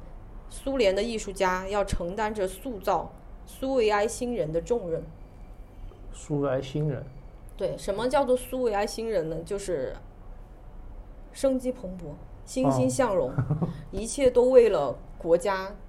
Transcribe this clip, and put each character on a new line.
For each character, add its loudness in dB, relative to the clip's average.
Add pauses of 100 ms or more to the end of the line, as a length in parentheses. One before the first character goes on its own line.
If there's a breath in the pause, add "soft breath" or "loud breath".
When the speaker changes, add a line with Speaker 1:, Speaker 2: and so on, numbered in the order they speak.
(500)
Speaker 1:
苏 -4
联 6
的 2
艺 -2
术 -6
家 2
要 2
承 -2
担 0
着 0
塑 -6
造 0 (360)
苏 -4
维 4
埃 4
新 -4
人 0
的 2
重 -2
任。 -2 (1080)
Speaker 2:
苏 -4
维 2
埃 0
新 -2
人。 -4 (520)
Speaker 1:
对， -4
什 -4
么 0
叫 6
做 4
苏 -2
维 2
埃 2
新 -4
人 2
呢？ -4 (100)
就 -2
是 -2 (1400)
生 2
机 -2
蓬 -8
勃、 -10 (300)
欣 2
欣 4
向 2
荣， 2
Speaker 2:
哦。 0
<laughs> -12
Speaker 1:
一 -4
切 4
都 6
为 12
了 2 (200)
国 4
家 0 (140)